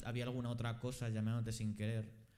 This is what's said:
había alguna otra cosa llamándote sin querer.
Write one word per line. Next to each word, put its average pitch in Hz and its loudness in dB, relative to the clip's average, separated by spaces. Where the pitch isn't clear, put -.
había 120 0
alguna 123 0
otra 117 0
cosa 123 -2
llamándote 110 2
sin 107 0
querer. 107 0